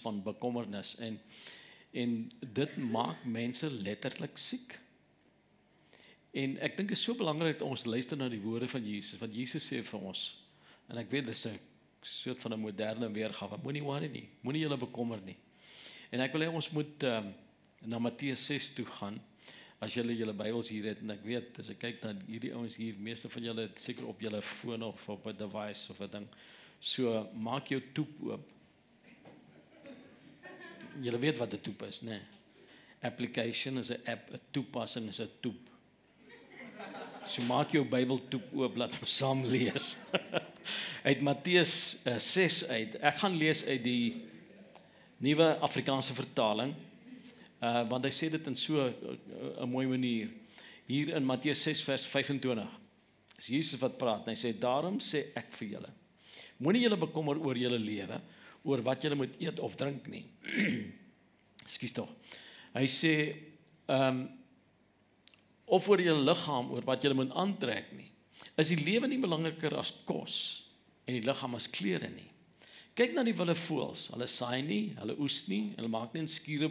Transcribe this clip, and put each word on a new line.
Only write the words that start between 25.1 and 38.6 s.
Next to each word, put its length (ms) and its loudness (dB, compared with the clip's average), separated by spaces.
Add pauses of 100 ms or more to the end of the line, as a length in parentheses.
'n 100 -6
device 540 -6
of 100 -14
'n 100 -8
ding. 160 -10 (520)
So, 540 2
maak 340 -2
jou 140 0 (120)
toep 180 -2 (100)
oop. 300 -8 (2500)
Julle 180 0
weet 180 2
wat 160 -2
'n 80 -6
toep 220 -8
is, 180 -4
né? 180 -6 (840)
Application 760 -2
is 140 -2
'n 140 -4
app, 280 -6
'n 60 -12 (120)
toepassing 560 -4
is 120 -6
'n 200 -6
toep. 300 -6 (1600)
So 160 -2
maak 260 2
jou 140 6
Bybel 340 2 (120)
toep 260 -4
oop, 180 0